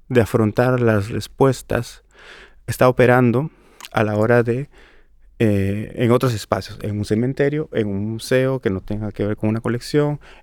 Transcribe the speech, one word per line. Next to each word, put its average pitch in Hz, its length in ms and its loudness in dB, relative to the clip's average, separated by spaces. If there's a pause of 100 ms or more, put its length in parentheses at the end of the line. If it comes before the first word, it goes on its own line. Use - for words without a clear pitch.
de 120 140 4
afrontar 120 580 2
las 110 300 0
respuestas - 920 -2 (640)
está 127 220 2
operando 123 600 4 (420)
a 113 120 0
la 104 140 0
hora 117 260 4
de, 120 260 -4 (720)
eh, 104 560 0
en 117 160 2
otros 127 220 2
espacios, - 480 -6
en 104 160 -4
un 104 80 -4
cementerio, 135 680 -2
en 107 160 -2
un 101 260 -4
museo 131 460 0
que 113 100 -4
no 95 120 -2
tenga 104 300 -8
que 104 140 -4
ver 107 120 -4
con 107 120 -2
una 110 120 -2
colección, 147 580 -2 (240)